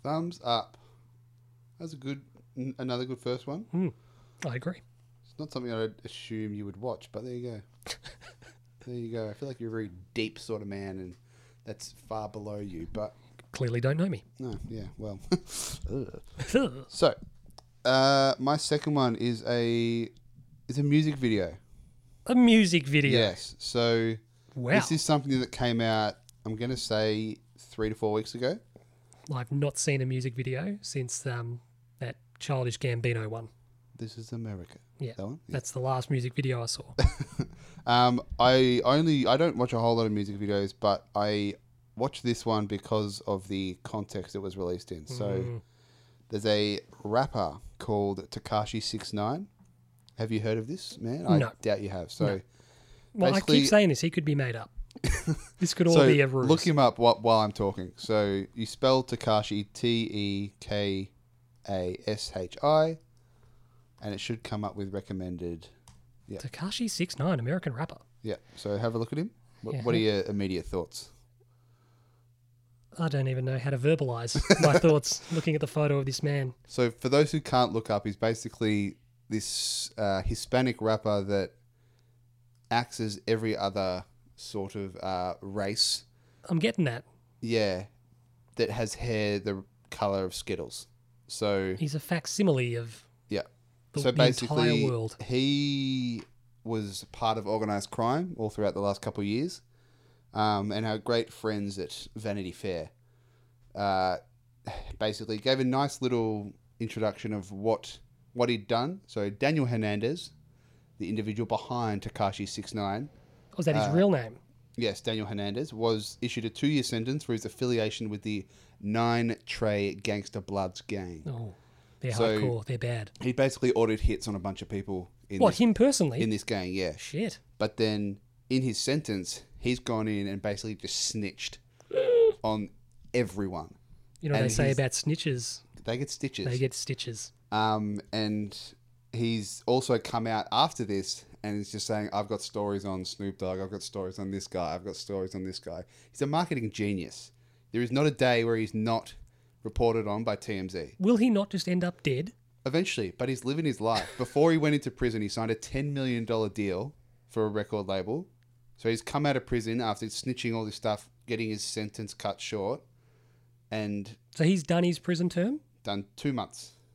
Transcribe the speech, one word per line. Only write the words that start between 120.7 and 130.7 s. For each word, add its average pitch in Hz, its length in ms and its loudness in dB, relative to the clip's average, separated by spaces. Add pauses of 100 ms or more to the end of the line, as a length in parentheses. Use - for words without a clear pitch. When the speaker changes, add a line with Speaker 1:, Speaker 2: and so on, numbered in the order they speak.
Speaker 1:
gang. 90 460 -8
Speaker 2:
Oh, 117 260 -8 (460)
they're 123 140 -4
Speaker 1:
So 110 260 4
Speaker 2:
hardcore. 117 260 0
They're 127 120 -4
bad. 113 340 -4 (100)
Speaker 1:
he 127 120 0
basically 135 380 4
ordered 110 300 4
hits - 260 2
on 104 80 -4
a 95 40 -4
bunch 95 220 -6
of - 80 -12
people 95 420 -6 (180)
in 98 120 -4
Speaker 2:
What, 208 100 8
Speaker 1:
this, - 80 -6
Speaker 2:
him 226 140 6
personally? 170 480 4
Speaker 1:
in 113 80 2
this 104 160 -2
gang, 92 280 -2
yeah. 90 220 -2
Speaker 2:
Shit. - 440 -6 (180)
Speaker 1:
But 107 180 -2
then 104 440 0 (300)
in 127 120 2
his 120 160 0
sentence, 117 680 -2 (140)
he's 123 220 0
gone 110 280 0
in 101 200 -2
and 98 140 -6
basically 104 340 -4